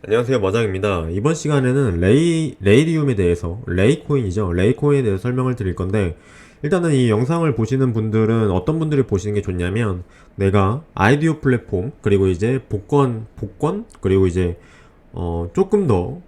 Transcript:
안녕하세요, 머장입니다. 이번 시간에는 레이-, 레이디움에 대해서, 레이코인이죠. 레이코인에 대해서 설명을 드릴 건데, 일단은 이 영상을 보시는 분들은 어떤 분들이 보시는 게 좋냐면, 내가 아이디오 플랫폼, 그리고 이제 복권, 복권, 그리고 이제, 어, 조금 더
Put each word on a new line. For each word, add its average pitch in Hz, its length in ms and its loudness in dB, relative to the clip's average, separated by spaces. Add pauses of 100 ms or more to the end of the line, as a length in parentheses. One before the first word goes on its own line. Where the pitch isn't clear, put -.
안녕하세요, 117 360 0
머장입니다. 95 680 0
이번 120 260 -2
시간에는 127 640 0
레이-, 160 600 2
레이디움에 139 540 4
대해서, 90 520 -2
레이코인이죠. 101 880 0
레이코인에 127 520 2
대해서 98 180 -2
설명을 127 320 -2
드릴 95 220 -4
건데, 92 400 -2 (460)
일단은 165 300 0
이 127 160 2
영상을 131 460 0
보시는 127 380 0
분들은 110 580 0
어떤 156 300 -2
분들이 147 240 0
보시는 104 320 -2
게 98 60 -2
좋냐면, 90 600 -4 (320)
내가 98 480 2 (120)
아이디오 147 440 2
플랫폼, 107 540 -2 (100)
그리고 98 240 4
이제 107 420 0
복권, 113 680 0
복권, 165 480 -6 (160)
그리고 95 260 2
이제, 87 320 -2 (540)
어, 85 420 -6
조금 196 320 0
더 107 420 0